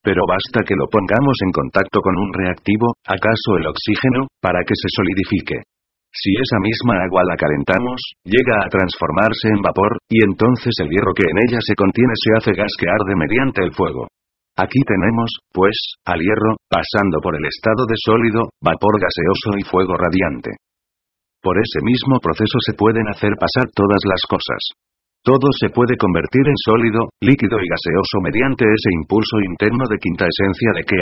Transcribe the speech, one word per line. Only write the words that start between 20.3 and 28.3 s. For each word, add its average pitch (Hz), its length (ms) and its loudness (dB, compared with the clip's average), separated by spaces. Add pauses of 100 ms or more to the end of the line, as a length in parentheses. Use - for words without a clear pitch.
Por 92 240 -2
ese - 240 -4
mismo 123 320 0
proceso 104 480 0
se 107 80 -4
pueden 110 320 2
hacer 104 320 -2
pasar 123 320 0
todas 101 320 2
las 95 240 -2
cosas. 67 320 -2 (640)
Todo 131 240 4 (160)
se 104 80 0
puede 123 240 2
convertir 92 480 2
en 143 160 2
sólido, 113 640 0
líquido 117 400 4
y 85 80 -4
gaseoso 87 480 -2
mediante 113 480 0